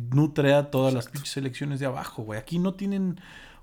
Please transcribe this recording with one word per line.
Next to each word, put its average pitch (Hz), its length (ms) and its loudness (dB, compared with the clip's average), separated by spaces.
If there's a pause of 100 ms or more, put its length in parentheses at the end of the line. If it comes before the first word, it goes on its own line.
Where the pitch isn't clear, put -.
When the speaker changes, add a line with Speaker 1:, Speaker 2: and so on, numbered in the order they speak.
(140)
Speaker 1:
nutre 143 400 4
a 143 160 4
todas 131 240 2
las 120 120 -2
Speaker 2:
Exacto. - 140 -18
Speaker 1:
pinches - 140 -10
selecciones 135 460 -4
de 135 80 -2
abajo, - 360 -8
güey. 107 160 -6
Aquí 170 200 -4
no 185 160 0
tienen 196 440 -2 (440)